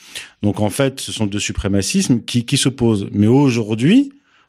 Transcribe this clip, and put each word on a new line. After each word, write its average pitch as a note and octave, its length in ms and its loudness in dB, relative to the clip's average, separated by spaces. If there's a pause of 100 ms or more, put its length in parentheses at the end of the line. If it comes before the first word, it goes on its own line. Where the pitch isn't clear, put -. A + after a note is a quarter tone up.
(420)
Donc G2+ 180 -2
en G#2 100 0
fait, C3+ 300 -2
ce - 100 -12
sont G#2+ 160 -4
deux G2+ 140 -4
suprémacismes G#2 840 -2
qui, A#2+ 220 -2
qui C#3+ 120 -2
s'opposent. A#2 560 0
Mais G2+ 140 2
aujourd'hui, B2 840 2 (360)